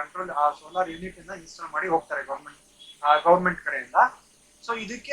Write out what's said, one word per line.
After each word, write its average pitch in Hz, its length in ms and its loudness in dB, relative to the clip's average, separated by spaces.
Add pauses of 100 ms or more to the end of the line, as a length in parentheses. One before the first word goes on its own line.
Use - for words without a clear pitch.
ಕಂಟ್ರೋಲ್, 180 280 -8
ಆ, 147 200 2
ಸೋಲಾರ್ 165 400 -4
ಯೂನಿಟ್ 165 280 -12
ಅನ್ನ 165 120 -18
ಇನ್‌ಸ್ಟಾಲ್ 165 400 -14
ಮಾಡಿ 151 180 -4
ಹೋಗ್ತಾರೆ 151 360 -2
ಗವರ್ನಮೆಂಟ್, 135 360 -12 (440)
ಆ, 151 120 6
ಗವರ್ನಮೆಂಟ್ 175 480 4
ಕಡೆಯಿಂದ. 135 300 -6 (720)
So 226 120 -6
ಇದಕ್ಕೆ 214 340 -8